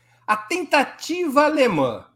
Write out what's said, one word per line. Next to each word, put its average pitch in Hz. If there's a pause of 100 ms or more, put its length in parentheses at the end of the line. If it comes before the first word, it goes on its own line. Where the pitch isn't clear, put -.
(280)
A 214
tentativa 311
alemã 185